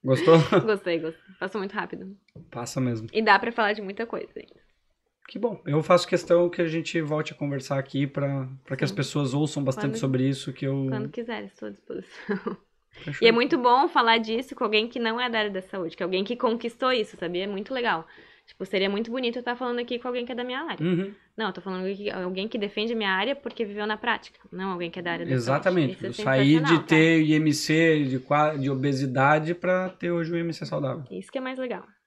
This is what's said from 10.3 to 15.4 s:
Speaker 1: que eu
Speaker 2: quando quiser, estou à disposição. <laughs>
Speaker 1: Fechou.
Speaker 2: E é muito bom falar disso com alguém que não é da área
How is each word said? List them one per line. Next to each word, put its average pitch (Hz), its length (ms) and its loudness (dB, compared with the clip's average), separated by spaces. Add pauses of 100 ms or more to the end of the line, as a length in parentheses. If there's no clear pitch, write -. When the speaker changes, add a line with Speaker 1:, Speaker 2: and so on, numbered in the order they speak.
Speaker 1:
que 139 140 -8
eu 135 240 -2
Speaker 2:
quando 127 180 -4
quiser, 226 380 -8
estou 214 220 -14
à 208 40 -10
disposição. - 880 -8
<laughs> - 0 - (340)
Speaker 1:
Fechou. - 340 -4
Speaker 2:
E 226 40 10
é - 20 6
muito 254 280 2
bom 247 280 6
falar 226 300 4
disso 226 380 -4
com - 80 -4
alguém 214 260 0
que 240 100 -8
não 233 220 -2
é 247 80 -2
da 226 80 -2
área 208 140 -2